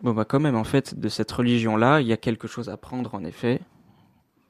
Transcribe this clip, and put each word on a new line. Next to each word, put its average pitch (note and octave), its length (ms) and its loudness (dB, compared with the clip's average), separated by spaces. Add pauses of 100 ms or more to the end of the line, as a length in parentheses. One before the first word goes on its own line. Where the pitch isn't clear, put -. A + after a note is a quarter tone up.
bon, A#2+ 100 0
bah, G#2+ 120 0
quand C#3 160 0
même, C#3+ 160 2
en A2 80 0
fait, - 340 -2
de A2 100 -2
cette - 220 -4
religion-là, A#2+ 680 4
il A#2+ 80 0
y A2+ 40 4
a A2 40 2
quelque A2+ 320 -4
chose A2+ 200 -10
à F#2 80 -10
prendre, - 380 -8
en G2 80 -8
effet. A#2 380 -2 (880)